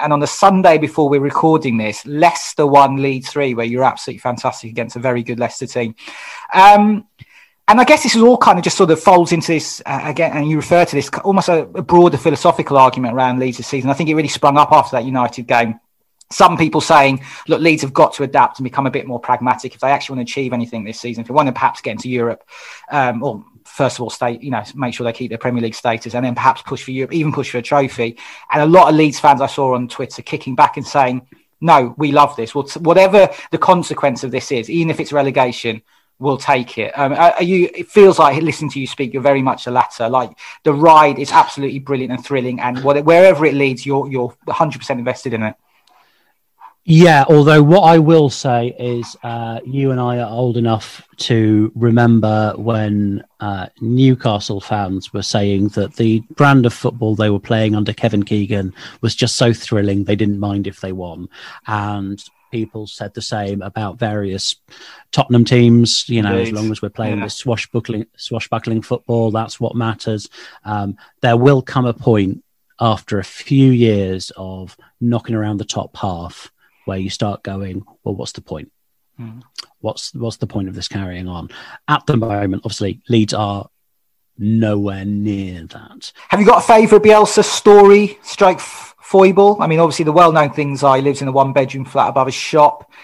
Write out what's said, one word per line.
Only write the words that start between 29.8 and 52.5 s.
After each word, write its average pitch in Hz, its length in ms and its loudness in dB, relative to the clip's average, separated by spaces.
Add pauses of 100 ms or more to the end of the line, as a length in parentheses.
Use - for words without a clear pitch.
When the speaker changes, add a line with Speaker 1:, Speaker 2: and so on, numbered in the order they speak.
Speaker 1:
Twitter - 340 -14
kicking 135 320 -10
back 135 240 2
and 143 80 -10
saying, 127 400 -2 (360)
"No, 143 360 2
we 147 140 -2
love 143 240 2
this. 113 180 -10
We'll 139 120 -6
t-, - 140 -14
whatever 185 480 4 (240)
the 160 60 -2
consequence 151 680 -2
of 135 60 -10
this 127 220 -8
is, 117 180 -4
even 165 200 -2
if 156 100 -4
it's 147 140 -8
relegation, 127 680 -2 (340)
we'll 135 220 -4
take 127 400 -4
it." 107 180 -6
Um, 139 160 -2
are, 180 200 4
are 185 100 -4
you, 180 320 0
it 175 120 -12
feels 196 300 6
like, 151 240 4
listening 151 300 -4
to 143 80 -10
you 131 80 -8
speak, 123 260 -8
you're 135 80 -6
very 139 220 2
much 127 220 -4
the 123 60 -8
latter. 123 380 -2
Like, 123 220 -2 (320)
the 156 100 2
ride 151 460 6
is 139 120 -8
absolutely 139 460 0
brilliant 135 360 -6
and 127 120 -10
thrilling, 127 360 -6
and 123 220 -6
what, 143 220 0
wherever 165 400 6
it 139 80 2
leads, 139 320 -2
you're, 139 240 -4
you're 123 260 -6 (120)
a 156 60 -8
hundred 151 260 -2
percent 131 200 -6
invested 120 360 -8
in 110 80 -6
it. 107 100 -6 (1300)
Speaker 2:
Yeah, 160 420 6
although 151 340 8
what 170 180 6
I 170 160 6
will 156 320 4
say 120 480 -4
is, 120 460 -8
uh, 117 420 -10
you 135 240 -2
and 127 100 -2
I 123 200 -2
are 113 100 -6
old 117 260 -2
enough 113 460 -2 (160)
to 110 560 2
remember 113 840 2